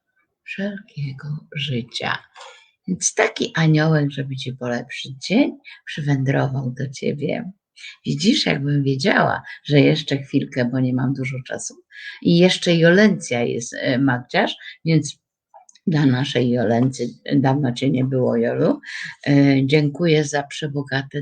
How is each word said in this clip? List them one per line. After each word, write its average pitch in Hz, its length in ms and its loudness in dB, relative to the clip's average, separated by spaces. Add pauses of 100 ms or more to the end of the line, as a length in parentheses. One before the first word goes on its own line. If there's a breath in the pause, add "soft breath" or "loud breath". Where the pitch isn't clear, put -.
(440)
wszelkiego 151 840 -10 (280)
życia. 135 640 -6 (680 loud breath)
Więc - 260 -4
taki - 420 -2
aniołek, 156 560 2
żeby 139 240 -8
ci 131 180 -8
polepszyć 123 760 -8
dzień, 285 300 2 (280 loud breath)
przywędrował 135 880 -2
do 135 180 -8
ciebie. - 600 -6 (540 loud breath)
Widzisz, 160 400 0
jakbym 143 380 0
wiedziała, 135 580 2 (220 loud breath)
że 143 160 4
jeszcze 143 380 2
chwilkę, 135 480 -2
bo 127 140 -2
nie 127 140 0
mam 131 200 0
dużo 135 240 -6 (100)
czasu. - 280 -10 (460 loud breath)
I 170 160 4
jeszcze 180 380 4
Jolencja 170 680 4
jest, - 300 -4
e, 131 240 -2
Magdziarz, 139 580 0 (300 loud breath)
więc 156 320 2 (720)
dla 151 180 2
naszej 127 440 2
Jolency, 120 600 0 (260)
dawno 131 380 2
cię 135 160 -2
nie 127 140 0
było, 123 340 0
Jolu, 127 420 0 (480 loud breath)
e, 139 380 4
dziękuję 151 600 2
za 147 180 -2
przebogate 139 800 -6